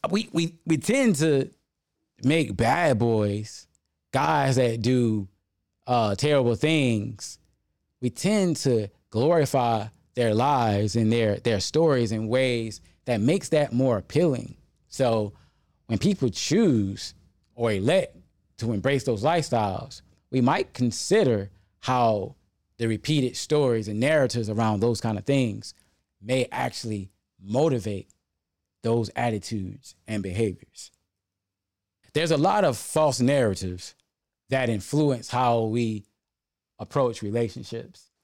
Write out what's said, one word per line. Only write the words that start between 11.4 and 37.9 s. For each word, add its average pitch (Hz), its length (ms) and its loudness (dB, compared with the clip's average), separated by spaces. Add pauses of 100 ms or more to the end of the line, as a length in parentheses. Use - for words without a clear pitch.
stories 135 520 2
in 110 160 -4
ways 117 540 -2 (240)
that 117 160 0
makes 156 280 0
that 147 240 2
more 123 240 2
appealing. 135 580 -2 (320)
So 113 460 0 (540)
when 110 120 -2
people 170 300 0
choose 117 840 0 (420)
or 117 160 0
elect 117 440 0 (420)
to 117 160 -4
embrace 135 300 0
those 113 200 -2
lifestyles, 113 760 -2 (300)
we 131 100 0
might 151 320 0
consider 123 760 0 (300)
how 117 560 0 (420)
the 117 100 -2
repeated 127 480 -2
stories 123 520 0
and 107 120 -6
narratives 127 500 0
around 110 300 0
those 113 220 0
kind 110 160 -2
of 95 80 -8
things 123 480 -2 (480)
may 123 300 -2
actually 110 600 -6 (300)
motivate 110 680 -2 (720)
those 117 340 0
attitudes 107 800 -6 (120)
and 104 160 -6
behaviors. 98 680 -4 (1200)
There's 160 180 0
a 156 60 2
lot 196 260 2
of 135 140 2
false 156 420 0
narratives 110 760 0 (540)
that 131 200 0
influence 123 600 -2
how 120 340 2
we 110 400 -2 (760)
approach 120 420 -2
relationships. 113 880 -6 (120)